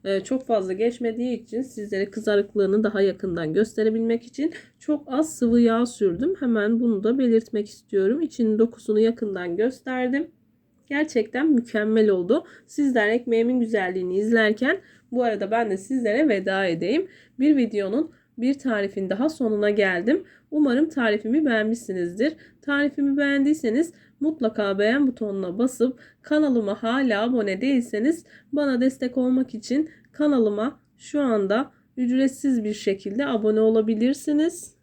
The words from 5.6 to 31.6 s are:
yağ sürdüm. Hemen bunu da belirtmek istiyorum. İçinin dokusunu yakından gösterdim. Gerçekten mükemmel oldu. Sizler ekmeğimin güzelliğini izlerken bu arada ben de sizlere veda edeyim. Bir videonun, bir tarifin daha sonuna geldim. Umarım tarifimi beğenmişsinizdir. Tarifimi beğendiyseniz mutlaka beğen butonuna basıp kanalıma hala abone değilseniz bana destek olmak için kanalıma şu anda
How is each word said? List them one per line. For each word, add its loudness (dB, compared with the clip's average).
yağ 4
sürdüm. 0
Hemen 0
bunu 0
da 0
belirtmek 0
istiyorum. -2
İçinin 0
dokusunu 0
yakından -2
gösterdim. -4
Gerçekten -2
mükemmel 2
oldu. 2
Sizler 0
ekmeğimin 0
güzelliğini -2
izlerken 2
bu 0
arada -2
ben 0
de -2
sizlere 0
veda 0
edeyim. -2
Bir 4
videonun, -2
bir 0
tarifin -4
daha 0
sonuna 0
geldim. 0
Umarım 2
tarifimi 0
beğenmişsinizdir. -2
Tarifimi 0
beğendiyseniz 0
mutlaka -2
beğen 2
butonuna -4
basıp 0
kanalıma 0
hala 0
abone 0
değilseniz 0
bana 0
destek -2
olmak 0
için -4
kanalıma 0
şu -6
anda 0